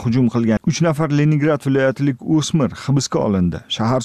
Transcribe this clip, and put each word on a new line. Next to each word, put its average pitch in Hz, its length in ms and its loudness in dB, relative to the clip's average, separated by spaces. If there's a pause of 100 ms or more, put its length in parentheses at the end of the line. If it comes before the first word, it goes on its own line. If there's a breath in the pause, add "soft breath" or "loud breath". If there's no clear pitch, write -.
hujum 123 300 2
qilgan 113 340 0
uch 156 160 -2
nafar 160 240 0 (100)
Leningrad 151 480 0
viloyatilik 135 520 0 (180)
o'smir 143 480 0
hibsga 139 340 0
olindi. 90 500 0
Shahar 127 360 -2